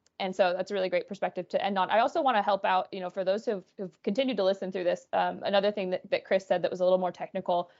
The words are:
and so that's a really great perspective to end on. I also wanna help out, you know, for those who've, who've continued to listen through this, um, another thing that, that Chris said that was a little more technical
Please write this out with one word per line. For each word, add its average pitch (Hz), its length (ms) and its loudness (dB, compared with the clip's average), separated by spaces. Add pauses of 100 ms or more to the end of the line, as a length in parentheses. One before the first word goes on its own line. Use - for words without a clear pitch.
(200)
and 185 160 -4
so 180 180 4
that's 185 160 -4
a 208 60 -8
really 185 140 0
great 175 180 -2
perspective 185 420 -6
to - 160 0
end 196 140 0
on. 185 100 0
I 208 100 2
also 269 220 2
wanna 240 220 4
help 202 220 0
out, 185 260 2
you 190 80 -8
know, 180 100 -6
for 190 140 -4
those 196 220 0
who've, 202 180 -2 (140)
who've 190 260 -12
continued 254 340 0
to 202 60 2
listen 190 280 0
through 185 120 -4
this, 175 300 -2
um, 180 300 0
another 202 280 2
thing 196 200 -4
that, - 200 -4
that - 140 0
Chris 190 200 0
said 180 160 0
that 175 80 0
was 185 120 -4
a - 20 -2
little 185 160 4
more 180 120 -2
technical 175 680 -4